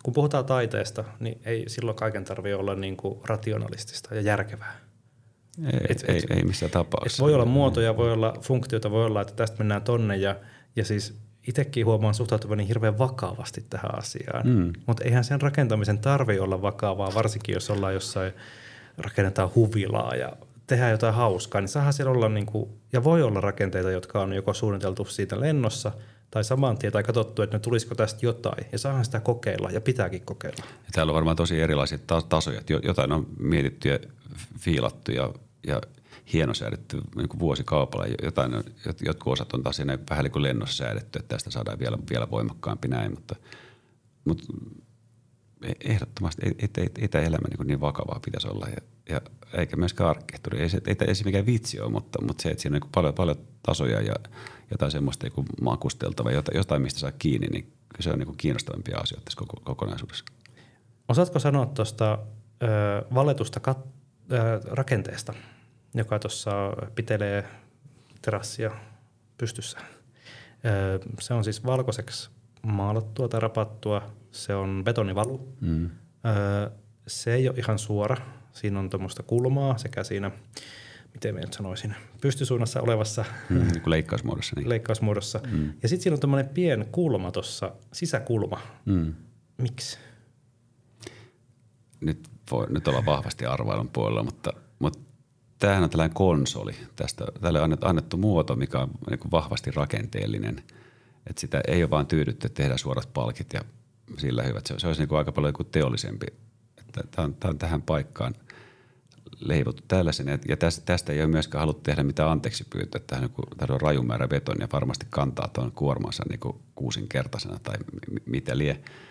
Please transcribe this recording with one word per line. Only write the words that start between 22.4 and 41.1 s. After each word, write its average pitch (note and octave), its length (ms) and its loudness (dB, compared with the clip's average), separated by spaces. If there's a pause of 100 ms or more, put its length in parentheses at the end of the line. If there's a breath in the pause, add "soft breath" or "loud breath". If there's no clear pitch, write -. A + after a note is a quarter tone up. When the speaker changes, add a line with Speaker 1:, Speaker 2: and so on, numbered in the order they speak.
Speaker 1:
ja B2 100 4
voi E3 200 6
olla G#2 180 2
rakenteita, F#2+ 500 2
jotka F#2 300 -2
on F#2+ 120 0
joko G2 200 0
suunniteltu G2 520 -2
siitä G2 340 -4
lennossa B2+ 520 0 (400 loud breath)
tai A2 120 2
saman C3 340 2
tien G#2 160 0
tai G#2 100 4
katsottu, A2 380 2
että G#2 160 0
no - 20 0
tulisiko A#2 360 0
tästä A2+ 300 0
jotain, - 460 -2
ja G2+ 80 -2
saadaan C3+ 260 0
sitä A2+ 140 -2
kokeilla G2+ 520 0
ja G2 100 -2
pitääkin F#2+ 440 0
kokeilla. - 400 -8
Speaker 2:
Ja - 260 -18
täällä D#2 200 4
on D#2 40 4
varmaan D#2+ 200 4
tosi E2 260 2
erilaisia D2 360 2 (100)
ta-, E2 140 4
tasoja, D#2+ 380 2
että - 140 0
jo-, C#2+ 100 4
jotain C#2 280 2
on D2+ 160 2 (120)
mietitty C#2 500 2
ja C#2+ 100 2 (600)
fiilattu B1+ 520 0
ja, B1+ 220 0 (340)
ja C#2 140 0 (520 loud breath)
hienosäädetty, C#2 680 0 (140)
niinku, - 240 -4
vuosikaupalla, C#2+ 640 2
ja A1+ 180 -2
jotain B1+ 320 2
on, A1 80 -2 (220)
jot-, - 200 -6
jotkut D#2 280 0
osat - 200 -4
on C2 100 -2
taas B1+ 120 -2
siinä C#2 220 -2 (120)
vähän, D2 140 2
niinku, C#2+ 180 0
lennossa C2 420 0
säädetty, G#1+ 360 -6